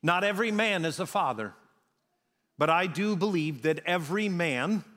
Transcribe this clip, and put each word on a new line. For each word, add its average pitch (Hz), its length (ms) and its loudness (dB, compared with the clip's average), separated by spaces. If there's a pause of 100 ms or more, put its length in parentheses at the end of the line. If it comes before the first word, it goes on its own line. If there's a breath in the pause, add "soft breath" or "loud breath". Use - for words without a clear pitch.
Not 175 220 2
every 208 300 0
man 208 320 0
is 160 160 -2
a 185 60 -2
father, 113 480 -2 (1000)
but 151 140 2
I 175 160 4
do 190 300 0
believe 160 460 -2
that 156 220 0
every 180 440 0
man 170 560 0 (120)